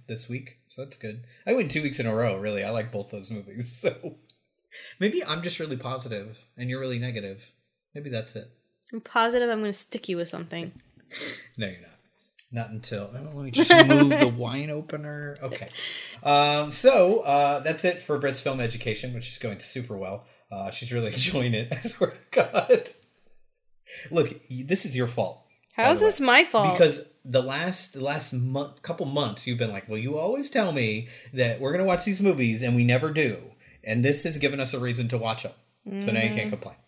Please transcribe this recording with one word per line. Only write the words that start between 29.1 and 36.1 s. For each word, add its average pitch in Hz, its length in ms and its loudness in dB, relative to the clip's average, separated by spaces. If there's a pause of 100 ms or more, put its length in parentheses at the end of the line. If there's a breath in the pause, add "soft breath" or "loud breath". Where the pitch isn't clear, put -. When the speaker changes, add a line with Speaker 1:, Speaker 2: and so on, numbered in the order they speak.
Speaker 1:
you've 123 100 -4
been 113 140 -2
like, 98 180 -10
"Well, 107 80 -4
you 135 200 -4
always 247 320 -2
tell 202 220 0
me 113 380 -2 (240 loud breath)
that 117 260 0
we're 135 120 -2
gonna 185 140 2
watch 180 200 2
these 196 160 0
movies, 127 400 2
and 123 140 2
we 120 80 6
never 127 280 4
do." 135 280 0 (440 soft breath)
And 113 200 0
this 143 200 2
has 156 140 -6
given 139 220 0
us 131 140 -4
a 131 60 -4
reason 120 300 -2
to 123 80 -2
watch 113 280 -2
'em. - 560 -12
So 113 100 -2